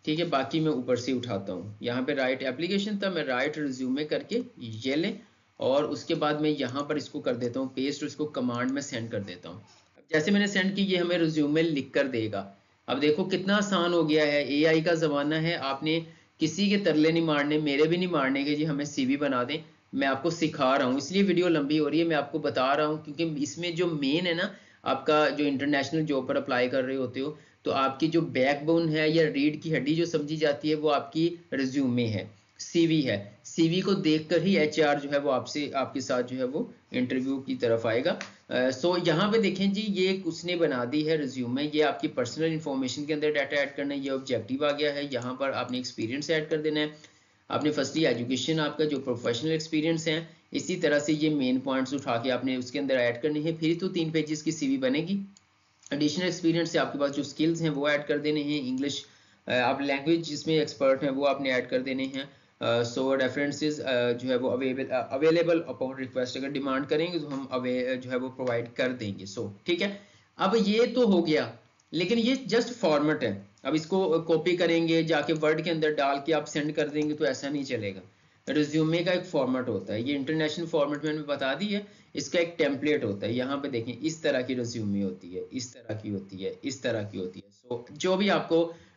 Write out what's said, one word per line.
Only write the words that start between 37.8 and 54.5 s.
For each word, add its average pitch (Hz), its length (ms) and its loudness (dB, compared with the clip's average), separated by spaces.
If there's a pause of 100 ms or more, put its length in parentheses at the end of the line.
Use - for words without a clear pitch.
आएगा। 110 320 2 (300)
अ, 127 200 2
so 170 380 0
यहाँ 185 240 4
पे 220 80 4
देखें 196 340 2
जी, 214 80 -2
ये 185 280 2
एक 190 180 -2
उसने 170 280 -4
बना 139 300 0
दी 151 180 0
है 160 140 2
रिज्यूमे, 131 580 -4
ये 151 60 4
आपकी 147 260 0
personal 135 380 -2
information 147 600 -2
के 151 80 -2
अंदर 151 180 0
data 143 260 0
add 139 180 0
करना 143 180 -4
है, 139 60 -4
ये 135 100 -4
objective 131 560 -2
आ 143 60 4
गया 143 220 0
है, 143 200 -4
यहाँ 123 260 -4
पर 135 120 0
आपने 123 280 -4
experience 127 500 -6
add 156 200 0
कर 160 80 0
देना 151 220 0
है, 151 140 -2 (580)
आपने 139 200 0
firstly 143 340 0
education, 127 540 0
आपका 151 260 0
जो 143 140 -2
professional 131 520 -2
experience 160 560 0
है, 165 220 -2 (240)
इसी 147 220 -4
तरह 147 240 2
से 151 140 0
ये 156 160 2
main 131 300 2
points 131 340 -2
उठा 131 240 0
के 127 120 -2
आपने 127 280 0
उसके 127 220 -6
अंदर 131 160 0
ऐड 120 260 2
करने 151 180 0
हैं, 160 180 -2
फिर 160 200 2
तो 190 100 -2
तीन 160 240 -2
pages 156 300 -2
की 160 100 -2